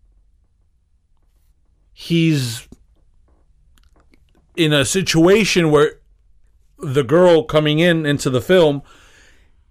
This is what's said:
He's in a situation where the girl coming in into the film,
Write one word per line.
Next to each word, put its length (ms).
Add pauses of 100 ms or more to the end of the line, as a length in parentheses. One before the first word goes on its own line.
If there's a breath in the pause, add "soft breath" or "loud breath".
(1900)
He's 720 (1900)
in 160
a 120
situation 840
where 300 (800)
the 240
girl 400
coming 360
in 260
into 260
the 100
film, 420 (880 soft breath)